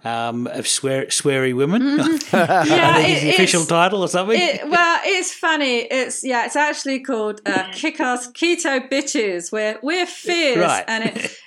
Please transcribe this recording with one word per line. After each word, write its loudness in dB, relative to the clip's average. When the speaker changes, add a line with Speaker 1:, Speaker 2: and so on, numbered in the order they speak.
Speaker 1:
um, -4
of -8
swear-, -2
sweary 0
women. 2
Speaker 2:
Mm-hmm. 0
Speaker 1:
<laughs> -
I 4
Speaker 2:
Yeah, 4
Speaker 1:
think 4
Speaker 2:
it, 2
Speaker 1:
is -2
the 2
official 4
Speaker 2:
it's, -2
Speaker 1:
title 4
or 0
something. 2
Speaker 2:
it, 0
well, 4
it's 0
funny. 0
It's, -4
yeah, 0
it's -4
actually 0
called, -4
uh, -2
Speaker 1:
<laughs> -12
Speaker 2:
Kick-Ass -4
Keto -2
Bitches. -2
We're, -4
we're -2
fierce, 0
Speaker 1:
Right. 2
Speaker 2:
and -2
it -6